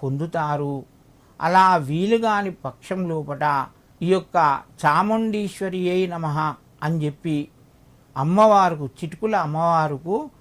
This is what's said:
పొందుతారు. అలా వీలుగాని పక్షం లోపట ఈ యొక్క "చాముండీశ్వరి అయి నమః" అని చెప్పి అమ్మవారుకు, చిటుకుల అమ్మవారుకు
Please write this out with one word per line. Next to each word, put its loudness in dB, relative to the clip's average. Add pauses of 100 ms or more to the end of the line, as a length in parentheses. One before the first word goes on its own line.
పొందుతారు. -4 (580)
అలా 6
వీలుగాని 0
పక్షం -8
లోపట -2 (340)
ఈ -2
యొక్క 2 (240)
"చాముండీశ్వరి 0
అయి 0
నమః" -4 (300)
అని -2
చెప్పి -4 (680)
అమ్మవారుకు, 4
చిటుకుల -6
అమ్మవారుకు -2 (120)